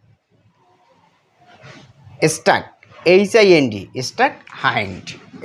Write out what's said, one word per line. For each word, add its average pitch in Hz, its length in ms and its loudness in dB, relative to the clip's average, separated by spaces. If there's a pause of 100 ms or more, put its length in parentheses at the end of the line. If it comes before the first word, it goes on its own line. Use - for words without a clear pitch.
(2250)
স্টাক, 135 300 -2 (480)
এইচ 196 280 2
আই 202 80 4 (100)
এন 135 140 0
ডি, 98 100 -10 (260)
স্টাক 277 260 -4 (280)
হাইন্ড, 107 420 -4 (400)